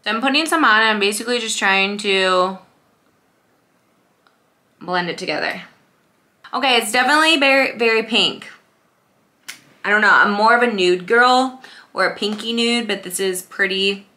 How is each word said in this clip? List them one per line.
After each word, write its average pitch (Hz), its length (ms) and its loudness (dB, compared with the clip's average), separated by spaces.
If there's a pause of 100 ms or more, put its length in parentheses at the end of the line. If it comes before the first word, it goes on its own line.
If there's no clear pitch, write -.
So 214 80 -4
I'm 226 100 -2
putting 277 240 0
some 320 200 0
on, 220 160 4
and 220 80 2
I'm 214 100 0
basically 226 400 -2
just 220 180 -6
trying 196 420 0
to 185 600 0 (2250)
blend 175 280 -4
it - 80 -8
together. 165 440 -6 (920)
Okay, 262 240 0
it's 220 140 -2
definitely 294 460 2
very, 269 400 2
very 226 260 0
pink. 202 440 -2 (1400)
I 196 60 -4
don't 208 100 2
know, 208 120 4
I'm 170 200 4
more 214 240 2
of 240 80 2
a 240 80 0
nude 180 340 0
girl 254 560 2 (320)
or 190 120 0
a 175 100 -4
pinky 214 380 -6
nude, 233 340 0
but 196 160 -6
this 180 160 -10
is 190 220 -4
pretty 196 640 -4 (120)